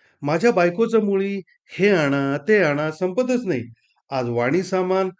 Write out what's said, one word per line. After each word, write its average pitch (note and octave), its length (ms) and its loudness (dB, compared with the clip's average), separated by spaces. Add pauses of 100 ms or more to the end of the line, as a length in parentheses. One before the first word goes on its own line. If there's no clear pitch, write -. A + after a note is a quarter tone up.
(220)
माझ्या E3 300 0
बायकोचं G3+ 540 2
मुळी G3 360 -2 (240)
हे F#3+ 240 0
आणा, C#3 480 2 (100)
ते G#3+ 160 4
आणा D3+ 280 0
संपतच A#3+ 540 -2
नाही. C#3 180 -2 (480)
आज B2+ 180 -2
वाणी B2 340 0
सामान, F#3 460 -2 (100)